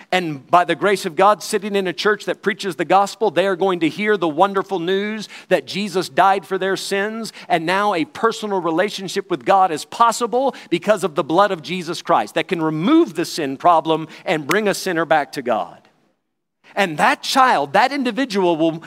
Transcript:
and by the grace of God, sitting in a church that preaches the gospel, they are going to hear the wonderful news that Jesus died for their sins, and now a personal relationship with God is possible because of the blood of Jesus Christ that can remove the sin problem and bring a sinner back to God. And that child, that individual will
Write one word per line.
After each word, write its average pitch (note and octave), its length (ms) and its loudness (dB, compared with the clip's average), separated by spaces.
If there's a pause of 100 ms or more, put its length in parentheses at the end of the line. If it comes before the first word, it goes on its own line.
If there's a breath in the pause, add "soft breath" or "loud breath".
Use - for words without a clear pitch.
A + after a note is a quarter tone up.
(100)
and D#3+ 400 -2
by F3 160 6
the E3 80 0
grace F#3 320 0
of D#3 100 -6
God, G3 260 4
sitting G3+ 320 -4
in G3 120 0
a F3 80 -4
church G#3 320 -2
that D#3+ 160 -6
preaches G3 340 -4
the E3 80 -4
gospel, G3 460 2
they E3 160 2
are G3 100 0
going F3+ 240 0
to D#3+ 80 2
hear G#3 300 0
the E3+ 100 0
wonderful F#3+ 500 0
news G3 520 -4 (180 loud breath)
that D3+ 180 0
Jesus E3+ 440 -4
died F#3+ 340 2
for F#3+ 140 -6
their F#3 180 -2
sins, G#3 560 -6 (160 loud breath)
and E3+ 160 0
now G3 300 0
a D#3+ 100 -2
personal G#3+ 560 -4
relationship F#3 720 -4
with B2+ 160 -4
God F#3 240 4
is D3+ 160 -6
possible A#3+ 680 0 (140 loud breath)
because F3 340 0
of E3 120 -4
the E3+ 100 0
blood F3+ 260 2
of E3+ 120 -6
Jesus E3+ 400 -8
Christ A#2+ 320 0
that D#3+ 140 -2
can F3 120 -4
remove F3 540 2
the E3 100 -4
sin C#3 320 -4
problem D#3+ 520 2 (180 loud breath)
and D#3 200 -2
bring G3+ 220 -2
a F#3 60 0
sinner E3+ 320 -2
back D3 260 0
to D3+ 80 -6
God. G2+ 480 -4 (840 loud breath)
And F3 240 -2
that A#3+ 240 2
child, G3+ 500 2
that A#3 180 4
individual A3+ 640 0
will D#3+ 300 0